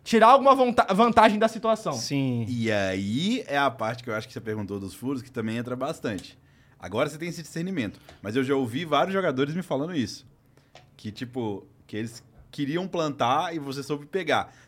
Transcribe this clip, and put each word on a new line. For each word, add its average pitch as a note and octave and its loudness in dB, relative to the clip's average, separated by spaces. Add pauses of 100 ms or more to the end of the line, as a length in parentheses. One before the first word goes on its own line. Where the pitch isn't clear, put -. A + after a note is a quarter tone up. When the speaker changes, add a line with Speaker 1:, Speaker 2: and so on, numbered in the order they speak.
Speaker 1:
tirar A3 6
alguma C4+ 8
vonta-, A#3+ 4
vantagem A3 6
da A3 4
situação. A3 -2
Speaker 2:
Sim. B2+ -2
Speaker 3:
E A#2 0
aí G#2 0
é C#3+ -2
a C#3+ 2
parte A#2+ -6
que - -10
eu G#2+ -2
acho A2 -4
que - -20
você - -12
perguntou G#2 -6
dos F#2+ -8
furos, B2+ -6
que - -18
também A2 -4
entra A#2+ -6
bastante. B2+ -6 (420)
Agora G#2+ -2
você D3+ -10
tem E3+ -8
esse D#3+ -10
discernimento. E3 -6 (220)
Mas G#2 -8
eu C3+ 2
já C#3 0
ouvi C3+ -2
vários D#3 2
jogadores D3+ 0
me F3+ -4
falando D#3+ -4
isso. A#2 -4 (680)
Que, - -12
tipo, A#2 -8 (200)
que - -12
eles A2+ -8 (280)
queriam D3+ -4
plantar D#3 0
e E3 -6
você C#3 -8
soube D3 -6
pegar. D3 0 (160)